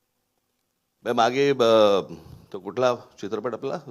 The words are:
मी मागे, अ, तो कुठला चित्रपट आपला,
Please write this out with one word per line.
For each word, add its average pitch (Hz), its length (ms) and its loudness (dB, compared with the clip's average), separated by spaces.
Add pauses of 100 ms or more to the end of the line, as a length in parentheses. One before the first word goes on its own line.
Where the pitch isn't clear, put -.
(1040)
मी 110 80 -6
मागे, 123 400 2
अ, 113 500 4 (520)
तो 101 60 -12
कुठला 120 360 -2
चित्रपट 107 580 -10
आपला, 135 260 -10 (120)